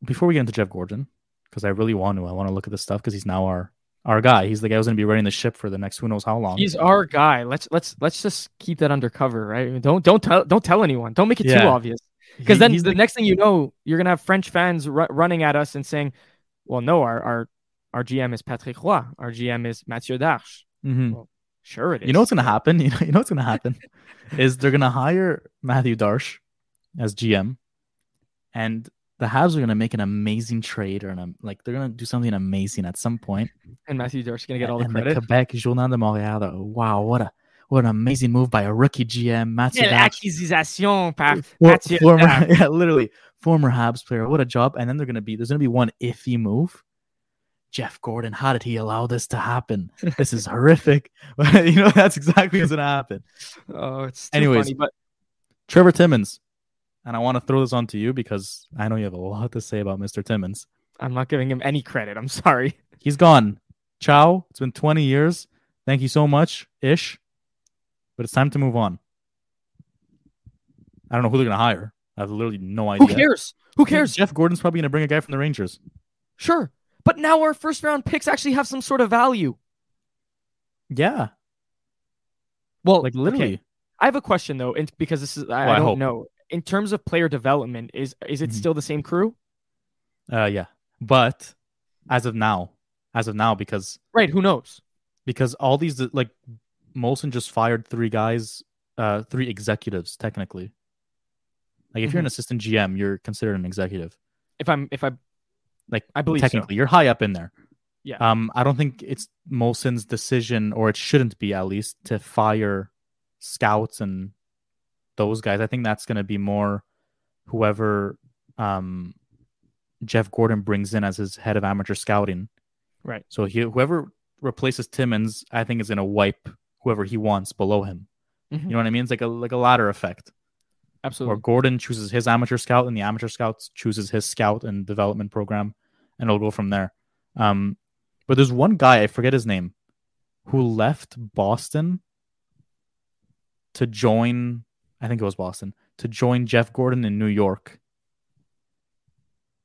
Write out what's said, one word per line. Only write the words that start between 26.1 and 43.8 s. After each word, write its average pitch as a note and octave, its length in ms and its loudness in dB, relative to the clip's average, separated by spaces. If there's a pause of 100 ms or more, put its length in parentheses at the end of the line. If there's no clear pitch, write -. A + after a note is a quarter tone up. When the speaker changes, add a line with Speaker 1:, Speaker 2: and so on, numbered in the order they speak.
Speaker 1:
as A2 160 -4
G A2 220 0
M, G#2 200 -4 (960)
and A2+ 360 -8 (320)
the B2 60 0
Habs D3 300 2
are D3+ 40 0
gonna A2+ 160 0
make A2 180 -2
an G#2+ 60 -4
amazing G#2+ 600 -4
trade, G2+ 440 -8
or G2 60 -12
an, F2+ 300 -12
like, G2+ 220 -14
they're A#2+ 120 -8
gonna C3+ 160 -6
do A#2 140 -14
something A#2+ 300 -2
amazing G2 500 -4
at F2+ 120 -8
some A#2 200 -4
point. G2+ 320 -6 (380)
Speaker 2:
And C#3+ 100 -6
Mathieu B2+ 280 -6
Darche A#2+ 160 -8
is - 60 -18
gonna B2+ 120 -8
get A#2+ 120 -4
all A#2+ 80 -4
the A#2+ 80 -2
Speaker 1:
And A2+ 60 -6
Speaker 2:
credit. A#2+ 220 -2
Speaker 1:
the D3 60 -2
Quebec B2 320 0
Journal B2 340 -2
de B2+ 100 -2
Montréal, G#2+ 440 -2
they're, G2 120 -4
"Wow, G#2 500 -4
what A#2 180 2
a, G#2+ 100 -4 (380)
what C3 160 4
an A2+ 60 2
amazing B2 400 0
move B2 200 2
by A2 120 2
a G2+ 120 -2
rookie B2 300 2
G A#2 260 -2
M, A2+ 240 -2
Mathieu C3 280 0
Speaker 2:
Quelle G3+ 100 4
Speaker 1:
Darche." G3+ 120 6
Speaker 2:
acquisition F3+ 1080 0
par D3 280 2
Speaker 1:
For-, - 20 -18 (160)
Speaker 2:
Mathieu E3 380 8
Speaker 1:
former, D#3+ 240 8
<laughs> E3+ 40 -2
Speaker 2:
Darche. E3 320 4
Speaker 1:
yeah, E3+ 80 6
literally, D3+ 440 2 (300)
former D#3 300 4
Habs A#2+ 340 0